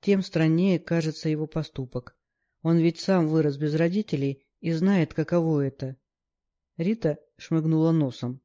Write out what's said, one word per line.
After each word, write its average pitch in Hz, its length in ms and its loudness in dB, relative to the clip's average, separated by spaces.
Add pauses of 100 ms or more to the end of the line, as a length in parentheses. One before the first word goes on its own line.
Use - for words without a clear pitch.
Тем 196 220 2
страннее 165 560 2
кажется 160 500 -2
его 156 180 -2
поступок. 135 680 -10 (460)
Он 165 160 2
ведь 165 220 2
сам 175 280 2
вырос 151 300 0
без 151 160 -2
родителей 165 680 -2 (160)
и 165 120 -4
знает, 175 420 2
каково 160 520 0
это. 131 300 -10 (800)
Рита 170 420 -2 (200)
шмыгнула 160 540 2
носом. 131 520 -2